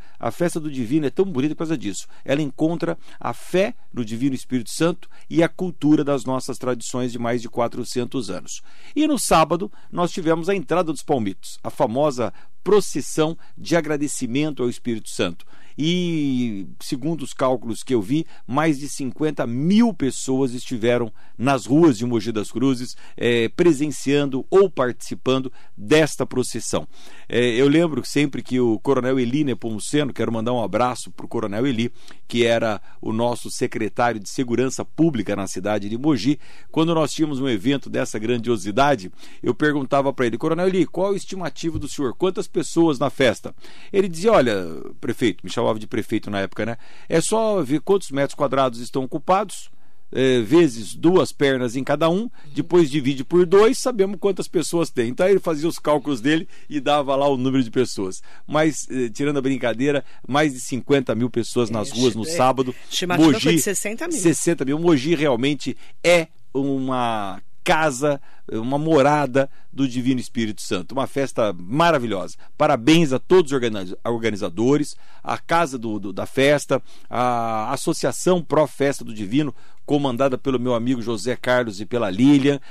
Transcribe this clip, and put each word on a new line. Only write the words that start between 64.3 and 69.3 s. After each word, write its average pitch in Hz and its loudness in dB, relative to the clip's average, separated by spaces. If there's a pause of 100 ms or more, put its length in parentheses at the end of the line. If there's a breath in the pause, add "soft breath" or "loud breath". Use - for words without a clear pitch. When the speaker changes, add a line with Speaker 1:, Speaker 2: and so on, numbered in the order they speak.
Speaker 1:
mil. 139 0
Mogi 165 4
realmente 139 0 (260 soft breath)
é 170 6 (260)
uma 127 -2 (220)
casa, 147 2 (280 soft breath)
uma 120 -2
morada 143 4 (220 soft breath)